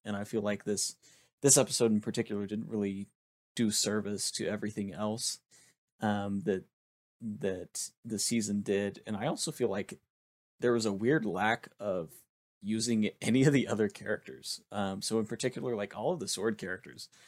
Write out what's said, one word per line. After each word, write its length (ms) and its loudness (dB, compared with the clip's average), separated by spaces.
And 100 -6
I 100 -4
feel 180 -2
like 220 -2
this, 320 -2
this 160 8
episode 340 4
in 120 4
particular 420 -2
didn't 240 -6
really 400 -2
do 140 4
service 640 0
to 140 -4
everything 460 -4
else, 460 -4
um, 380 0
that, 240 0
that 680 -6
the 140 -4
season 420 0
did. 460 0
And 100 -4
I 100 -2
also 260 -2
feel 180 0
like 280 -4
there 120 4
was 140 2
a 60 2
weird 320 2
lack 440 0
of 320 -4
using 480 2
any 220 6
of 80 8
the 160 4
other 200 2
characters. 720 -8
Um, 300 -2
so 160 0
in 80 0
particular, 500 -4
like, 200 -4
all 160 0
of 80 -4
the 80 -6
sword 300 -2
characters, 500 -10